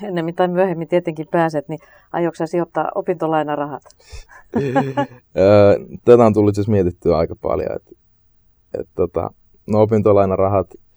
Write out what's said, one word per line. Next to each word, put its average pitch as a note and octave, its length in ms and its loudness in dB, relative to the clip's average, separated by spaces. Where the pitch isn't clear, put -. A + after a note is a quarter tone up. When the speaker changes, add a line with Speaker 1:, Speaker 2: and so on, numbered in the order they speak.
Speaker 1:
ennemmin E3+ 320 -6
tai F3+ 140 0
myöhemmin F3 400 -2
tietenkin E3 420 -4
pääset, D#3+ 380 -2
niin D#3 120 -10
aiotko E3 240 -4
sä E3 100 -6
sijoittaa E3 480 -4
opintolainarahat? D3+ 880 -4
<laughs> C#3+ 60 -2
Speaker 2:
Öö, G2+ 380 6
tätä A#2+ 220 8
on G#2+ 80 2
tullut G#2 200 2
siis G2+ 140 -4
mietittyä F2 480 0
aika E2+ 260 -2
paljon, - 340 -4
et - 200 -20
et - 160 -12
tota, F2+ 360 -4
no G#2+ 160 2
opintolainarahat, G2 920 2